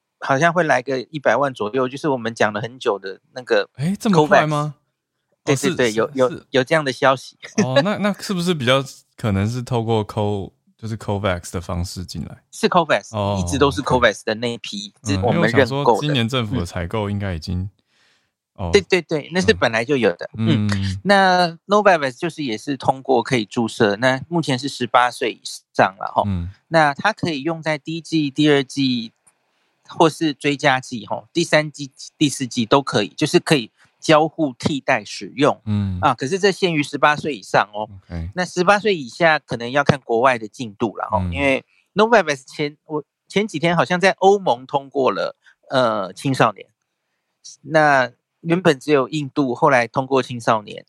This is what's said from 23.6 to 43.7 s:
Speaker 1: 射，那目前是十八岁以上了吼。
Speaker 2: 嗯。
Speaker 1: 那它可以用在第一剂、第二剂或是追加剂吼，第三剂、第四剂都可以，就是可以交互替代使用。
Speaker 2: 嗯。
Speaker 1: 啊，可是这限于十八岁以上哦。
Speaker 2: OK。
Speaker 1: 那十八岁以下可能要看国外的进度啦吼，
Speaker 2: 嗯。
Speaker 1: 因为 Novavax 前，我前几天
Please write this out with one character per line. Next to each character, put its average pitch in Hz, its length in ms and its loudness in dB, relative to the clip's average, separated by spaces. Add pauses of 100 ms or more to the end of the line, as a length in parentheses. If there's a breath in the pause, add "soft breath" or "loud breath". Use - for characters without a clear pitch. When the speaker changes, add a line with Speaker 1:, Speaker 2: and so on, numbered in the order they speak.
Speaker 1:
射， 104 300 2
那 131 320 0
目 170 140 -2
前 131 160 -2
是 139 100 -6
十 127 180 -6
八 123 240 4
岁 113 220 -4
以 104 80 -14 (320)
上 98 260 2
了 - 160 -10
吼。 117 120 2
Speaker 2:
嗯。 92 240 -4 (180)
Speaker 1:
那 156 240 4
它 208 220 -2
可 180 160 -4
以 139 120 -6
用 160 200 -6
在 156 160 -4
第 160 180 -8
一 165 60 -8
剂、 151 280 0
第 151 200 2
二 139 120 6
剂 127 500 -2 (760)
或 165 220 4
是 151 240 -4
追 143 200 -2
加 135 240 2
剂 110 280 -10
吼， 110 260 -8
第 175 100 0
三 151 300 0
剂、 139 180 -14 (280)
第 147 100 2
四 127 180 -4
剂 117 200 -2
都 143 160 4
可 113 200 0
以， 90 60 -2
就 - 180 -4
是 170 140 2
可 - 160 2
以 113 140 -4 (280 soft breath)
交 156 300 4
互 147 300 -2
替 143 200 -2
代 123 260 -2
使 - 300 -14
用。 123 300 2
Speaker 2:
嗯。 101 380 -2
Speaker 1:
啊， 127 120 2
可 135 120 -6
是 180 120 -2
这 190 140 2
限 170 220 0
于 147 80 0
十 139 160 -6
八 151 180 4
岁 151 180 -6
以 95 80 -14
上 117 300 0
哦。 104 160 -6 (160)
Speaker 2:
OK。 85 300 -8
Speaker 1:
那 180 100 -4
十 180 180 -2
八 202 160 4
岁 202 160 0
以 139 140 -6
下 156 300 2
可 - 180 -8
能 117 140 -8
要 143 120 0
看 143 180 0
国 113 200 0
外 131 180 4
的 110 80 -10
进 107 280 -12
度 98 240 -4
啦 95 120 -6
吼， 104 100 0
Speaker 2:
嗯。 90 120 -4
Speaker 1:
因 139 80 -6
为 135 240 0 (300)
Novavax 185 520 2
前， 147 380 -6
我 151 180 -8 (240)
前 208 220 -2
几 - 100 -8
天 170 160 0